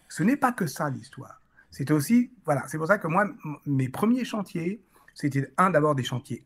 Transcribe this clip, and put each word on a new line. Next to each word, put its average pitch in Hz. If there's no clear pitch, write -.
ce -
n'est 262
pas 254
que 202
ça, 147
l'histoire. -
C'est 139
aussi, 233
voilà, 143
c'est 156
pour 160
ça 202
que 180
moi, 185
m-, 156
mes 135
premiers 233
chantiers, 185
c'était 139
un, 185
d'abord 151
des 127
chantiers 117